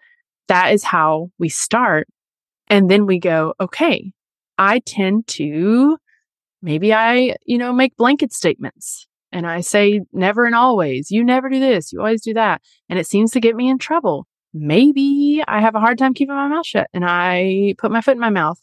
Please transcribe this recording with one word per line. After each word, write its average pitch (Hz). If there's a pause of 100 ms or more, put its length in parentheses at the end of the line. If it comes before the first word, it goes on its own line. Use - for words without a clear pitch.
(480)
That 180
is 208
how 160
we 170
start. 214 (600)
And 196
then 208
we 185
go, 160
"Okay, 190 (440)
I 202
tend 208
to, 208 (640)
maybe 175
I, 240 (100)
you 240
know, 247
make 254
blanket 254
statements - (260)
and 170
I 170
say 208 (120)
never 208
and 233
always, 180
you 233
never 254
do 262
this, 247
you -
always 220
do 226
that. 208 (260)
And 180
it 160
seems 214
to 247
get 226
me 247
in 262
trouble. 254 (260)
Maybe 277
I 214
have 220
a 214
hard 233
time 262
keeping 277
my 277
mouth 320
shut -
and 180
I 185
put 214
my 226
foot 269
in 240
my 233
mouth, 175